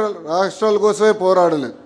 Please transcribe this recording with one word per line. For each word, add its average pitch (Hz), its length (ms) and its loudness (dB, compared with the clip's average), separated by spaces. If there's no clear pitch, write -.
రాష్ట్రాల 196 500 0
కోసమే 208 340 2
పోరాడలేదు, 175 600 0